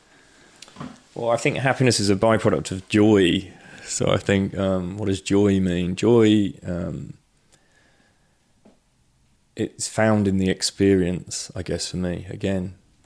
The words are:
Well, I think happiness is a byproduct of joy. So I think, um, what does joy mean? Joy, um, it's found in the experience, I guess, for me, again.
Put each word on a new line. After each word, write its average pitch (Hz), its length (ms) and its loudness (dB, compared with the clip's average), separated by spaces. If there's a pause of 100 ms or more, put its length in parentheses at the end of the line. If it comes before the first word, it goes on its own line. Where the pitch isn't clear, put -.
(1160)
Well, 117 160 -4
I 117 60 2
think 113 220 -2
happiness 123 420 2
is 101 80 0
a 101 80 4
byproduct 107 540 2
of 92 180 -8
joy. 98 600 4 (360)
So - 240 -2
I 98 60 2
think, 98 400 -2
um, 95 400 -4
what 104 120 -6
does 98 120 -4
joy 98 400 2
mean? 90 340 -2
Joy, 107 600 2 (120)
um, 85 480 -8 (2500)
it's - 320 -6
found 110 380 2
in 95 120 0
the 95 120 0
experience, 90 1040 0
I 92 80 -10
guess, 85 280 -6
for - 80 -10
me, 90 300 -6
again. 95 460 -6 (320)